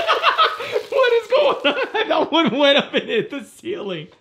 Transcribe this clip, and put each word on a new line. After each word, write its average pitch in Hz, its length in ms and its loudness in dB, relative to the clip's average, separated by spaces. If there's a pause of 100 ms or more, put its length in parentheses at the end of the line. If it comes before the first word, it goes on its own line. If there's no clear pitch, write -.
(880)
What 494 240 2
is 453 140 0
going - 480 2
on? 440 340 -2
That 311 220 0
one 285 260 2
went 285 200 4
up - 160 -2
and 269 100 0
hit 233 260 -2
the 277 140 -10
ceiling. 196 640 -10 (140)